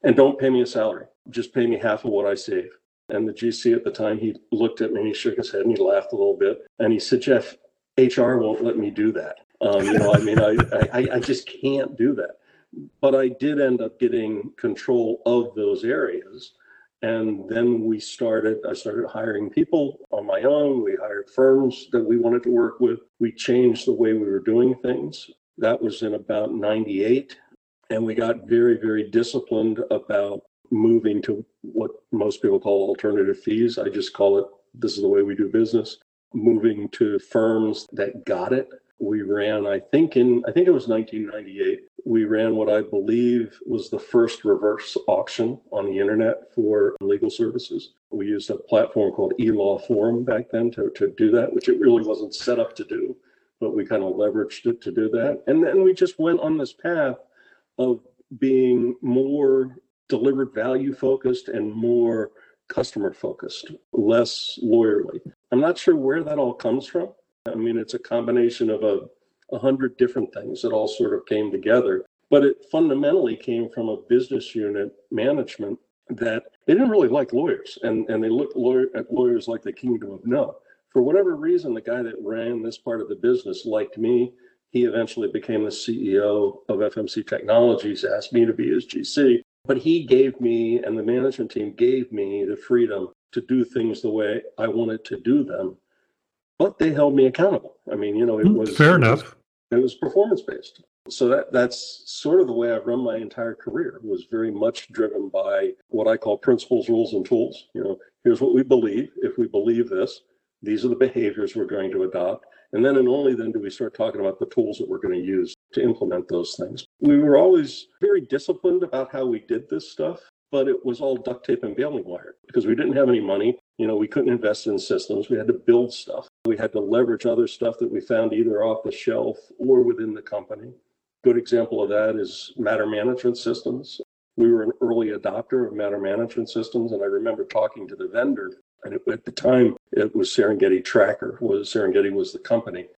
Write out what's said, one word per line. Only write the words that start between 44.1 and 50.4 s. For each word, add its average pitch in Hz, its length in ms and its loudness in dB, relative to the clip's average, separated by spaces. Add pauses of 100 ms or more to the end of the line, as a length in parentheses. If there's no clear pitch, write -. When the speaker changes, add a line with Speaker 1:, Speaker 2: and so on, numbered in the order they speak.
Speaker 1:
reverse 104 520 0 (100)
auction 110 540 -2 (120)
on 101 120 -2
the 98 140 -4
internet 107 380 2 (180)
for 104 480 2
legal 101 260 0
services. 117 540 -4 (280)
We 101 160 -6
used 101 240 -4
a 101 60 -4
platform 104 560 0
called 95 260 -2
eLaw 104 480 0
Forum 117 380 0
back 123 260 -2